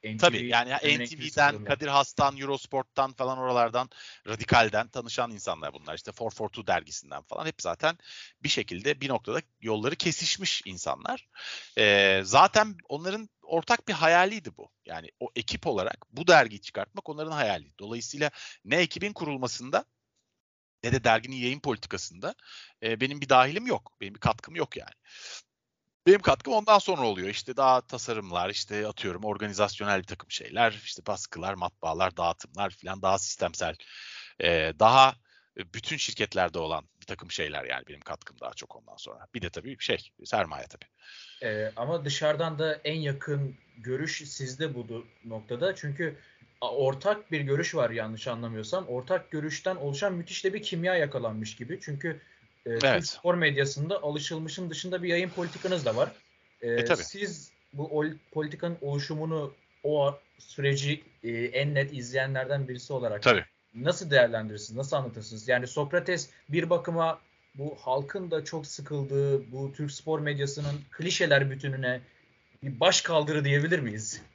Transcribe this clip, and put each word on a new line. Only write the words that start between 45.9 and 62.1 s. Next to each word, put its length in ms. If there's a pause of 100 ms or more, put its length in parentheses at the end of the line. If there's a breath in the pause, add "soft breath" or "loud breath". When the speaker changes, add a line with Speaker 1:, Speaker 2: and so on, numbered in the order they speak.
Speaker 1:
a-, 140
ortak 560
bir 100
görüş 340
var 140
yanlış 380
anlamıyorsam. 600
Ortak 440
görüşten 440
oluşan 380
müthiş 300
de 100
bir 100
kimya 320
yakalanmış 600
gibi. 260
Çünkü, 400 (440 soft breath)
e, 40
Türk 140
Speaker 2:
Evet. 240
Speaker 1:
spor 280
medyasında 680
alışılmışın 640
dışında 340
bir 40
yayın 220
politikanız 560
da 100
var. 160 (500)
E, 100
Speaker 2:
E, 140
tabii. 180
Speaker 1:
siz 480 (220)
bu 260
ol-, 180 (140)
politikanın 500
oluşumunu, 720 (300)
o 240
a-, 120 (200)
süreci, 640 (200)
e, 80
en 440
net 180
izleyenlerden 760